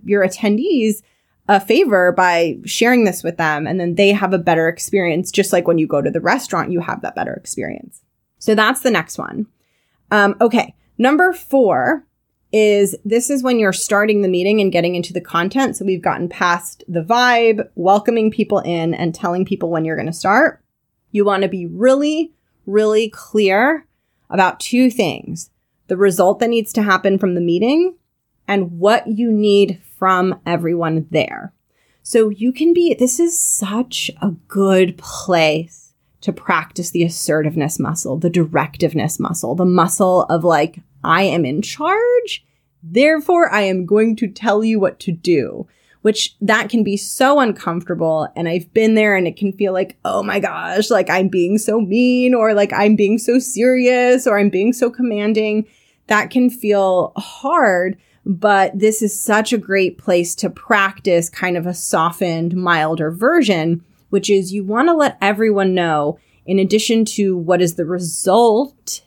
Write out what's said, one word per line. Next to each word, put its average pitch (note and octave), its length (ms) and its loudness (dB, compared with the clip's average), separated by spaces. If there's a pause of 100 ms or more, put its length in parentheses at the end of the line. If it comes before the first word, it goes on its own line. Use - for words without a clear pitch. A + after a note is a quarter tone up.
your G3 220 2
attendees A3 720 0 (520)
a G3 100 4
favor F#3+ 540 2
by F3 540 0
sharing A#3 380 2
this F3+ 180 -2
with E3 160 -6
them, D#3 280 -2
and F3+ 140 -4
then F3 140 -2
they G3+ 180 4
have G3 220 0
a F#3 40 0
better E3 300 0
experience, E3+ 600 -2
just - 220 0
like F3 140 0
when E3+ 120 2
you D#3 80 0
go D3 160 -2
to - 80 -2
the E3+ 100 -4
restaurant, F#3+ 520 -2
you F3 80 -2
have - 200 -8
that - 140 -10
better - 180 -6
experience. - 680 -12 (360)
So - 160 0
that's A3 260 2
the B3+ 100 0
next F3 260 -2
one. - 300 -10 (640)
Um, G3+ 280 2
okay. A#3 360 0 (240)
Number D#4 340 4
four A#3+ 720 0 (460)
is, G#3 420 2 (100)
this A3+ 260 -2
is C#4 120 -2
when B3 160 2
you're G3+ 140 2
starting G#3 480 0
the G3 80 0
meeting F#3 320 2
and G3 100 2
getting F3 240 0
into F3 200 -6
the F3 60 -4
content. G3 560 -2
So - 80 -10
we've F#3 180 -2
gotten F3 260 -2
past - 580 -4
the E3 160 -4
vibe, A#3 720 2
welcoming G#3 560 2
people G#3 280 -2
in, E3 340 -2
and E3+ 220 -4
telling F#3 320 -2
people F3+ 240 -4
when D#3+ 160 -2
you're D#3+ 100 -4
gonna D#3+ 160 -6
start. A3 500 0 (480)
You G#3 140 0
wanna G3 240 0
be F3+ 180 -8
really, C#4 640 0 (340)
really G#3+ 420 2
clear G#3+ 800 0 (420)
about F#3 320 0
two B3 300 2
things: E3+ 600 -4 (360)
the F#3+ 100 -4
result G3 440 2
that A#3 100 0
needs A#3 240 -2
to A3+ 80 0
happen G3 360 2
from F#3 160 0
the E3+ 60 -2
meeting A#3+ 540 0 (520)
and F#3 320 -2
what G#3 280 2
you A3+ 260 -2
need G3+ 480 2 (180)
from F#3 460 2
everyone E3 640 -2
there. - 420 -4 (500)
So A3 260 2
you G#3+ 240 -2
can D#4+ 220 2
be, E4+ 200 2
this B3+ 240 0
is E4+ 200 0
such - 720 -4 (100)
a G3 120 -2 (160)
good F#3+ 500 2
place E3 840 -2 (400)
to - 120 -4
practice E3 580 -4
the E3+ 140 0
assertiveness D#3 760 -2
muscle, D3 380 -4
the E3+ 140 -2
directiveness D#3 880 -2
muscle, - 340 -6
the F3+ 120 0
muscle F3+ 580 2
of, E3 180 -2
like, D#3+ 380 0 (240)
"I F3 200 2
am E3+ 200 0
in C#3+ 160 -2
charge, A4 880 -2 (360)
therefore D4+ 720 2
I G#3 80 0
am F#3+ 240 0
going G#3+ 320 2
to G#3+ 120 -4
tell G#3+ 360 -2
you A3 160 0
what - 200 -2
to F#3+ 120 -6
do," E3 540 -2 (340)
which - 400 -2
that G#3+ 300 0
can A#3 120 2
be G3+ 140 -2
so C#4 440 0
uncomfortable. E3+ 920 -2
And E3+ 140 -4
I've E3+ 240 -6
been A3 220 2
there, G#3+ 220 4
and F3+ 120 0
it - 80 -6
can G3+ 160 -2
feel G3 220 -2
like, F#3 280 -4
"Oh F#3+ 200 -2
my G3+ 180 -4
gosh, F3 500 -4
like, G3 200 0
I'm F#3 180 0
being F#3 300 0
so G#3+ 200 -2
mean," B3 560 2
or, A3 200 2
like, G#3 180 0
"I'm G#3+ 240 4
being G#3+ 220 2
so A#3+ 200 0
serious," B3 880 2
or, G#3+ 120 2
"I'm G#3 100 2
being G3+ 240 0
so A#3+ 160 0
commanding." G#3+ 800 -2 (400)
That G#3 240 0
can B3 180 2
feel G3 680 0
hard, G3+ 800 0 (260)
but G3 540 2
this G#3+ 240 2
is G#3 160 -2
such G#3+ 340 0
a A#3 60 0
great F#3+ 400 -2
place F3 380 0
to G3 120 -4
practice G3 800 0
kind F3+ 300 -4
of E3+ 80 -4
a F3+ 80 -6
softened, E3+ 800 -2
milder E3 540 0
version, F3+ 720 0 (280)
which G3 200 -2
is F#3+ 220 0
you G3+ 100 -6
wanna A#3 320 2
let D4 260 0
everyone G3+ 540 2
know, E3 440 0 (280)
in F#3+ 140 2
addition G#3+ 440 2
to G3 320 -2
what F3 240 0
is E3+ 140 0
the F3 100 -4
result F#3+ 1200 0